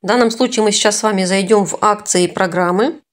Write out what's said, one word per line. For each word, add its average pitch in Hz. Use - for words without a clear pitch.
В -
данном 233
случае 247
мы 208
сейчас 208
с -
вами 202
зайдём 196
в -
акции 208
и 175
программы. 180